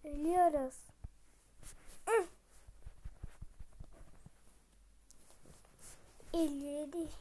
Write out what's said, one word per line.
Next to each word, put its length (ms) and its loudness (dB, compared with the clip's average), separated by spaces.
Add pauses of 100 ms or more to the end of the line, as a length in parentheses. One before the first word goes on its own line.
ölüyoruz. 680 6 (1300)
Hı. 200 6 (4000)
Elli 320 4
yedi. 440 -2 (120)